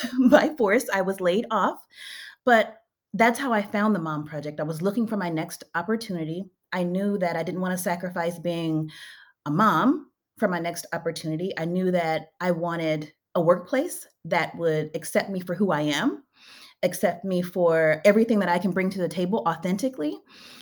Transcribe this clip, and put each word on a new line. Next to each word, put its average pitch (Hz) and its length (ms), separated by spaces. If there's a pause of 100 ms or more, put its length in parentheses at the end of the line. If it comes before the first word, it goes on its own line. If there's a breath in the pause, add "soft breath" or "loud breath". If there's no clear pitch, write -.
(140)
<laughs> 254 160
by 294 280
force. 214 340
I 196 80
was 190 220
laid 180 280
off. 226 360 (580 loud breath)
But 226 320 (380)
that's 240 240
how 269 160
I 208 80
found 208 320
the 175 60
Mom 151 260
Project. 151 340
I 151 40
was 160 180
looking 208 240
for 214 100
my 180 140
next 160 340 (100)
opportunity. 175 720 (300)
I 180 80
knew 196 340
that 170 200
I 165 60
didn't 175 200
want 185 120
to 180 80
sacrifice 175 560
being 160 520 (560 loud breath)
a 143 40
mom 202 600 (260)
for 220 100
my 180 120
next 165 340
opportunity. 165 640
I 165 80
knew 180 260
that 160 480
I 180 120
wanted 165 600 (240)
a 180 60
workplace 185 640 (200)
that 165 300
would 156 380
accept - 360
me 185 100
for 180 140
who 185 160
I 151 120
am, 151 400 (600 loud breath)
accept 180 420
me 185 160
for 160 640
everything 214 360
that 180 100
I 175 80
can 180 140
bring 190 180
to 190 100
the 170 80
table 185 400
authentically, 262 720 (440 loud breath)